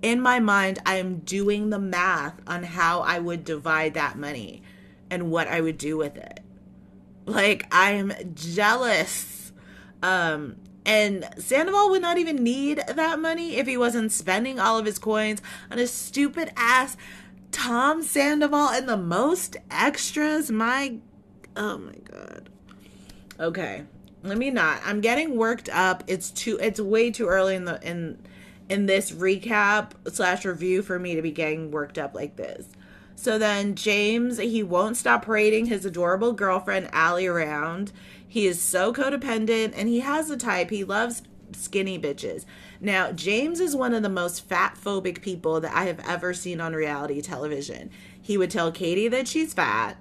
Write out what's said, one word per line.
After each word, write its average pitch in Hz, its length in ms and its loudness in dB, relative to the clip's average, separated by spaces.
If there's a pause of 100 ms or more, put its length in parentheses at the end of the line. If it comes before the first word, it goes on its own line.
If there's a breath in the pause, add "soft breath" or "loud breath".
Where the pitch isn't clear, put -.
in 233 180 2
my 247 200 4
mind, 196 440 4
I 190 120 2
am 185 220 -4
doing 202 520 0
the 202 80 -2
math 180 680 0
on 175 180 -6
how 170 360 2
I 175 180 0
would 170 260 -4
divide 156 500 0
that 147 240 -2
money 143 440 -10 (460 loud breath)
and 175 220 -2
what 165 180 2
I 165 120 0
would 160 180 0
do 151 180 -4
with 147 200 -4
it. - 240 -16 (840)
Like, 196 480 2
I 190 180 8
am 196 200 0 (220)
jealous. 202 1160 0 (500 loud breath)
Um, 165 540 0 (300)
and 208 500 2
Sandoval 370 540 2
would 381 100 4
not 339 160 0
even 320 260 0
need 277 460 0
that 320 300 0
money 330 380 -2
if 247 100 0
he 254 100 -2
wasn't 233 360 0
spending 226 460 -2
all 226 200 4
of 214 80 -2
his 208 120 -4
coins 214 440 0 (280 loud breath)
on 214 80 -4
a 247 80 2
stupid 285 720 -2
ass 254 400 4 (560 loud breath)
Tom 262 500 2
Sandoval 294 680 2
and 254 180 -2
the 226 80 2
Most 202 640 0 (120)
Extras. 302 800 0
My, 240 460 0 (580)
oh 208 220 -4
my - 200 -14 (140)
God. 50 380 -18 (920 loud breath)
Okay, 156 460 -4 (380)
let 196 160 -4
me 262 100 0
not. 165 380 2
I'm 202 160 -2
getting 262 340 2
worked 226 320 0
up. 180 380 2
It's 185 240 -4
too, - 320 -4
it's 220 180 0
way 220 300 2
too 220 160 -2
early 190 280 4
in 180 120 -4
the, 165 200 -6
in, 170 320 -6 (520 loud breath)
in 202 160 2
this 196 260 2
recap 202 800 2 (200)
slash 185 360 0
review 185 340 0
for 185 180 -4
me 180 160 -4
to 160 60 0
be 160 100 -2
getting 156 400 -2
worked 147 280 -6
up 143 160 -6
like 143 220 -8
this. - 320 -12 (480 loud breath)
So 220 200 0
then 202 380 2
James, 220 640 2
he 226 240 0
won't 196 340 2
stop 240 300 2
parading 220 400 4
his 202 180 -2
adorable 185 480 2
girlfriend, 190 580 0
Allie, 175 360 4
around. 165 640 -2 (340 loud breath)
He 214 200 0
is 175 160 2
so 196 320 2
codependent, 233 800 0
and 208 140 -2
he 233 120 2
has 302 300 0
a 285 60 -4
type. 190 340 0
He 202 140 -2
loves 220 400 -2 (280)
skinny 190 460 -4
bitches. 143 480 -6 (340 loud breath)
Now, 190 300 2
James 220 500 0
is 311 160 0
one 247 160 2
of 226 120 2
the 202 40 0
most 175 400 -4
fat-phobic 190 720 -2
people 165 400 -2
that 160 140 -6
I 180 100 0
have 165 240 -4
ever 180 240 -2
seen 175 280 -8
on 165 120 -4
reality 147 480 -4
television. 147 720 -8 (320 loud breath)
He 202 160 0
would 180 120 2
tell 170 200 0
Katie 180 380 0
that 254 180 0
she's 311 260 -2
fat 147 480 0